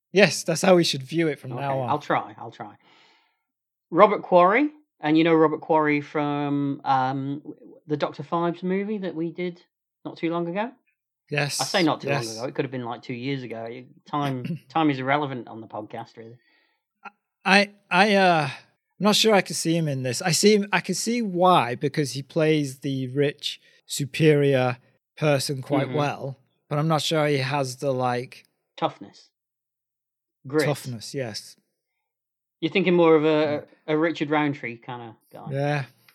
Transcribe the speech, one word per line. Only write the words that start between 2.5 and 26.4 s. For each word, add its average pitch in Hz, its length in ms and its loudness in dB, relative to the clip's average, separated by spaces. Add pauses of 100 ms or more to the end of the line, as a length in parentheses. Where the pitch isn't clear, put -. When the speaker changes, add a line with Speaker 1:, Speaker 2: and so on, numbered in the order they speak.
Speaker 2:
try. 104 240 -16 (1160)
Robert 196 320 6
Quarry, 196 460 6 (320)
and 156 160 2
you 160 60 6
know 165 120 4
Robert 156 260 4
Quarry 151 400 2
from, 143 800 -4
um, 135 580 -2 (460)
the 147 100 -2
Doctor 147 260 -6
Phibes 170 400 -2
movie 202 360 -2
that 185 160 -8
we 165 160 -6
did 180 300 -10 (440)
not 151 120 -12
too 165 140 -2
long 170 160 -4
ago? 208 240 -4 (580)
Speaker 1:
Yes, 147 300 -2
Speaker 2:
I - 60 -2
say 196 180 0
not 139 180 0
too 131 60 -8
Speaker 1:
yes. 139 200 -2
Speaker 2:
long 110 100 -12
ago. 120 100 -6
It 143 80 -10
could 147 100 -2
have 123 60 -10
been, 127 140 -8
like, 117 180 -10
two 131 100 -10
years 131 300 -6
ago. 113 260 -10
It, 127 180 -16 (220)
time, 143 560 -4
Speaker 1:
<clears throat> - 40 -20
Speaker 2:
time 156 200 2
is 135 100 -2
irrelevant 131 480 -2
on 113 140 -14
the 110 60 -18
podcast, 110 500 -14
really. 113 200 -20 (1080)
Speaker 1:
I, 196 240 6 (220)
I, 196 240 4
uh, 175 340 4
I'm - 540 -12
not 208 120 4
sure 220 200 4
I 185 60 6
can 170 140 -8
see 165 220 0
him 160 100 0
in 135 160 -4
this. 127 200 -4
I 170 80 0
see 202 240 6
him, 202 180 0
I 190 80 2
can 185 140 -6
see 240 260 -2
why, 175 540 4
because 139 380 -4
he 135 100 -8
plays 151 560 0
the 135 300 -6
rich, 143 520 -4 (240)
superior 139 920 2 (400)
person 143 440 0
quite 135 260 -2
Speaker 2:
Mm-hmm. 127 100 -8
Speaker 1:
well, 131 400 -4 (300)